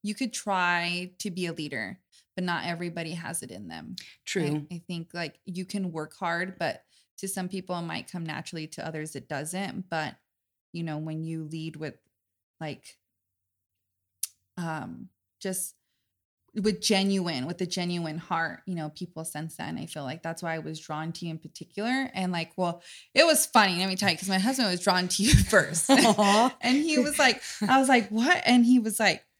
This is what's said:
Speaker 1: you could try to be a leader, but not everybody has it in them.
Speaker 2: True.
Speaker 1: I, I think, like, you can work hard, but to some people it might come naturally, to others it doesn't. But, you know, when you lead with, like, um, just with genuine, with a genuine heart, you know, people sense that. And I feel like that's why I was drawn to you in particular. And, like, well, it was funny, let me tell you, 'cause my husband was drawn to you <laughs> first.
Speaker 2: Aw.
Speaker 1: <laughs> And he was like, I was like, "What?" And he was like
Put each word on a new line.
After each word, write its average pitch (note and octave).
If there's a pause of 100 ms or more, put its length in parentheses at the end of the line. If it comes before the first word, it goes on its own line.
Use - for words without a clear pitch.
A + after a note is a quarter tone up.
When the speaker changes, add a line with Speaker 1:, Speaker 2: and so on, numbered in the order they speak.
Speaker 1:
you G#3
could B3
try F3
to G#3
be F3
a E3+
leader, C#3+ (360)
but F3+
not E3+
everybody E3+
has E3
it -
in G3+
them. A#2+ (300)
Speaker 2:
True. D3
Speaker 1:
I, F3+
I E3
think, E3+
like, E3
you F#3
can F#3+
work D#3
hard, F3
but - (340)
to F#3+
some F#3
people F#3
it E3+
might E3
come E3+
naturally, D#3
to -
others D#3
it B2+
doesn't. E3+
But, D#3 (560)
you E3+
know, D#3
when D#3
you D#3+
lead D#3+
with, D3+ (640)
like, - (1600)
um, E3+ (320)
just - (760)
with G#3
genuine, F#3+
with F3
a F3+
genuine F3
heart, E3
you F#3
know, D#3
people D#3+
sense D#3
that. -
And D#3+
I D#3
feel D3+
like D3+
that's E3
why E3
I D#3+
was D#3
drawn D#3
to E3+
you E3
in D#3+
particular. A#3+
And, F#3
like, E3+
well, F3 (320)
it D#4
was D#4+
funny, F#3+
let F#3+
me F#3
tell G3
you, D#3+
'cause F#3
my F#3+
husband A#3+
was F3
drawn F3+
to F#3+
you C4
<laughs> G3+
first. E3
Speaker 2:
Aw. A3
Speaker 1:
<laughs> -
And B3+
he D4+
was D4
like, B3+ (200)
I B3+
was C4
like, A#3+
"What?" A#3+
And A#3+
he B3
was G#3+
like F#3+ (160)